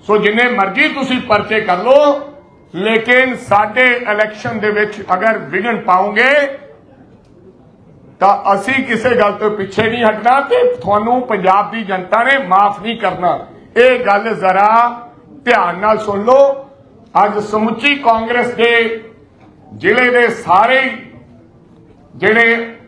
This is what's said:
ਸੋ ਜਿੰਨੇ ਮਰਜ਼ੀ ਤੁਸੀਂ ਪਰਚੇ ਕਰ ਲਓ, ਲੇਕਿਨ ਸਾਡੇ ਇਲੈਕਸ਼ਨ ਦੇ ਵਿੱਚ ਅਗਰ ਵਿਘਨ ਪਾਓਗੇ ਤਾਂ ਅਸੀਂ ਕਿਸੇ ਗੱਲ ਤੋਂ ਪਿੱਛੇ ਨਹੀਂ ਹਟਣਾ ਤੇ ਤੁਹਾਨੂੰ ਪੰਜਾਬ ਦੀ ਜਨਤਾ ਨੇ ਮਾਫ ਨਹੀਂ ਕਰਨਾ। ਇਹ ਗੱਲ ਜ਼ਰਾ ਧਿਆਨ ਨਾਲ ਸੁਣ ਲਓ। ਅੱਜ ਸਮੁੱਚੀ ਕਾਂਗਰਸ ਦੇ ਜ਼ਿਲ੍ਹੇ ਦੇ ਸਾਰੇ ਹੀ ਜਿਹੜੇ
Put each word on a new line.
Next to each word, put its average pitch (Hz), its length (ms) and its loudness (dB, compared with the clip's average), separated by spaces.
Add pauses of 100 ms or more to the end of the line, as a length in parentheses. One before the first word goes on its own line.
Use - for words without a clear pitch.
ਸੋ 208 120 2
ਜਿੰਨੇ 220 340 0
ਮਰਜ਼ੀ 196 380 0
ਤੁਸੀਂ 254 320 -4
ਪਰਚੇ 208 400 0
ਕਰ 180 180 -2
ਲਓ, 285 400 4 (540)
ਲੇਕਿਨ 226 640 0
ਸਾਡੇ 214 460 0 (220)
ਇਲੈਕਸ਼ਨ 214 520 -4
ਦੇ 208 120 0
ਵਿੱਚ 208 300 -2 (120)
ਅਗਰ 214 240 0 (120)
ਵਿਘਨ 202 320 -4
ਪਾਓਗੇ 208 520 0 (1900)
ਤਾਂ 196 320 2
ਅਸੀਂ 196 200 -2 (120)
ਕਿਸੇ 240 300 -2
ਗੱਲ 208 180 2
ਤੋਂ 214 180 -2
ਪਿੱਛੇ 202 320 -4
ਨਹੀਂ 233 220 -2
ਹਟਣਾ 226 360 2
ਤੇ 285 220 0 (120)
ਤੁਹਾਨੂੰ 220 520 0
ਪੰਜਾਬ 196 440 0
ਦੀ 226 120 -8
ਜਨਤਾ 180 400 -2
ਨੇ 262 140 2 (100)
ਮਾਫ 196 340 2
ਨਹੀਂ 220 180 -6
ਕਰਨਾ। 180 380 -2 (400)
ਇਹ 247 280 4
ਗੱਲ 202 280 0
ਜ਼ਰਾ 190 380 2 (760)
ਧਿਆਨ 185 340 0
ਨਾਲ 214 180 2
ਸੁਣ 202 280 -4
ਲਓ। 277 400 4 (500)
ਅੱਜ 202 260 2
ਸਮੁੱਚੀ 233 560 -2
ਕਾਂਗਰਸ 233 560 -2
ਦੇ 233 180 2 (1000)
ਜ਼ਿਲ੍ਹੇ 240 380 0
ਦੇ 240 240 2
ਸਾਰੇ 226 460 2
ਹੀ 254 80 -4 (1200)
ਜਿਹੜੇ 226 600 0 (120)